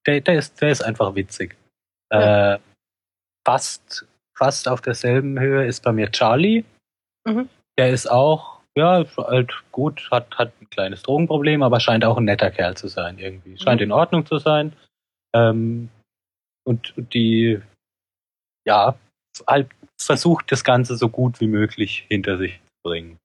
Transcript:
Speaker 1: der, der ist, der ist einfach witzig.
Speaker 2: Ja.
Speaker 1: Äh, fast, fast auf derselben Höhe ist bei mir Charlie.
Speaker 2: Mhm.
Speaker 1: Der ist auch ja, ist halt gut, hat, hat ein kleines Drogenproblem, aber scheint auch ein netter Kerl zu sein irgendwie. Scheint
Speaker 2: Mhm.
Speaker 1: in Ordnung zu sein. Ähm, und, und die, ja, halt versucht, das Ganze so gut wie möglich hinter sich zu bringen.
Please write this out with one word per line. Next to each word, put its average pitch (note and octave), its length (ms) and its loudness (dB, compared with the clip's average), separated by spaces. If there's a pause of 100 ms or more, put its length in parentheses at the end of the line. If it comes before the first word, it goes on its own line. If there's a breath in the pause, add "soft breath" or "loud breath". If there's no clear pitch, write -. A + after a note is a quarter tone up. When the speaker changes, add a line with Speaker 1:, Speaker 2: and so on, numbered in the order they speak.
Speaker 1:
der, C#3+ 140 2
der F3 180 2
ist, - 220 -8
der D3+ 100 2
ist C3+ 120 0
einfach A2 320 -2
witzig. F#2+ 420 -8 (560)
Speaker 2:
Ja. G#2 420 4
Speaker 1:
Äh, G2+ 40 -8 (880)
fast, - 600 -4 (300)
fast C3 320 -2
auf B2+ 120 -2
derselben C3+ 600 -2
Höhe C3+ 260 0
ist - 160 -6
bei A#2+ 100 0
mir G#2+ 200 -2
Charlie. E3+ 520 2 (640)
Speaker 2:
Mhm. A#3 220 -4 (300)
Speaker 1:
Der B2+ 120 4
ist B2+ 200 -2
auch C#3+ 440 2 (220)
ja, F3 240 4
ist - 160 -4
halt B2 360 -2 (200)
gut, D3 380 -6
hat, A#2+ 260 -2
hat A#2 240 -2
ein - 80 -20
kleines F#2+ 340 -6
Drogenproblem, D3+ 600 0
aber A#2+ 180 4
scheint A2+ 240 2
auch A2+ 140 2
ein A#2 60 2
netter G2+ 260 2
Kerl F2+ 260 -4
zu - 120 -12
sein F2+ 300 -10
irgendwie. F#2+ 400 -16
Scheint A#2 220 2
Speaker 2:
Mhm. G#2 60 0
Speaker 1:
in G#2 60 -2
Ordnung D#3 340 2
zu D3+ 120 -2
sein. D3+ 360 0 (600 soft breath)
Ähm, A#2 540 2 (800)
und, B2 320 -4
und A#2+ 160 -10
die, A2+ 460 2 (1040)
ja, G#2+ 300 4 (500)
halt C#3 220 2 (320)
versucht, - 520 0
das B2+ 120 -2
Ganze B2 320 2
so A#2 120 0
gut B2 320 -2
wie A2+ 60 0
möglich G#2+ 640 -2
hinter G2 300 -2
sich F2+ 200 -6
zu - 320 -20
bringen. E2+ 340 -10